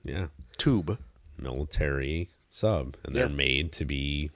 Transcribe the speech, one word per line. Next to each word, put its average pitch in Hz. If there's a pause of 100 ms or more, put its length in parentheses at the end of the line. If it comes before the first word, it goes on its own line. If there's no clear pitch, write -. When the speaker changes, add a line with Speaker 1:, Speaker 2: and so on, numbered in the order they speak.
Speaker 1:
Yeah. 90 (300)
Speaker 2:
tube. 107 (400)
Speaker 1:
Military 69 (180)
sub, 78
and 67
they're 69
Speaker 2:
Yeah. 71
Speaker 1:
made 69
to -
be 71